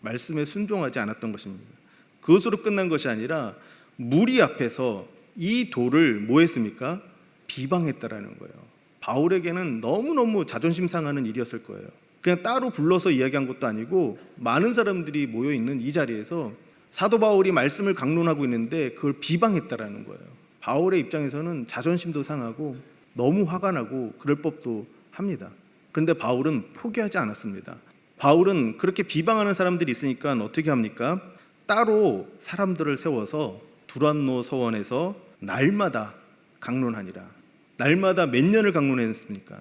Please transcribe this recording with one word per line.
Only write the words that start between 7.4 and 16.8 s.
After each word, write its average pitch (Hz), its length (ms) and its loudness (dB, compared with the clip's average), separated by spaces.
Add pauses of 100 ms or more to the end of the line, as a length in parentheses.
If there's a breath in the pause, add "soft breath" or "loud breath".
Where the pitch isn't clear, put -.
비방했다라는 131 920 -4
거예요. - 140 -18 (480)
바울에게는 170 800 0
너무너무 220 640 0
자존심 165 440 -2
상하는 143 380 -2
일이었을 113 360 -6
거예요. 98 240 -14 (340)
그냥 180 220 2
따로 247 280 0
불러서 175 400 2
이야기한 135 360 2
것도 127 200 -6
아니고 117 520 0 (180)
많은 151 380 2
사람들이 170 520 0
모여있는 123 540 -2
이 131 120 -4
자리에서 120 600 -4 (380 soft breath)